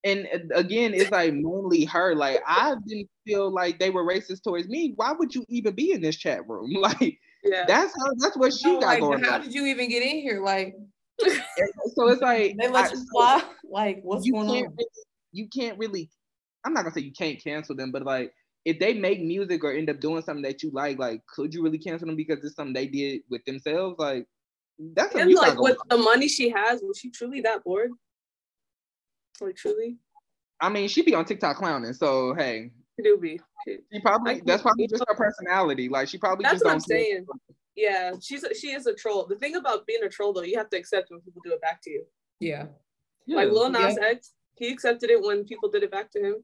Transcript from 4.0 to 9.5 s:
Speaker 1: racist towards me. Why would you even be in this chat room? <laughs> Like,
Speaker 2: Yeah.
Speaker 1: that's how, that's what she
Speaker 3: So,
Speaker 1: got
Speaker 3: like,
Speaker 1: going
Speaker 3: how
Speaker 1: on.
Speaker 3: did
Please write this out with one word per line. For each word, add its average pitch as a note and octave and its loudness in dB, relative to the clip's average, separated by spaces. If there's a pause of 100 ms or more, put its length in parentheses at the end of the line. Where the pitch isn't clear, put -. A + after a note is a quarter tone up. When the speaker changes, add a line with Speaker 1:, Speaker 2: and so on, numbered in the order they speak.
Speaker 1:
racist F#3 -2
towards F3 -2
me. C#4 -2
Why A3 0
would D#4+ -2
you B3 -4
even G#3+ -2
be B3+ 0
in A3+ 0
this D#3 0
chat G#2+ -4
room? A2+ -8
<laughs> F#3+ 0
Like, A3 2 (240)
Speaker 2:
Yeah. F#3 2
Speaker 1:
that's D4 4
how, C4+ 0
that's - 0
what C4 4
she - -6
Speaker 3:
So, F4 4
Speaker 1:
got - 4
Speaker 3:
like, - 4
Speaker 1:
going C4 2
Speaker 3:
how B3 2
Speaker 1:
on. - -4
Speaker 3:
did A#3+ -10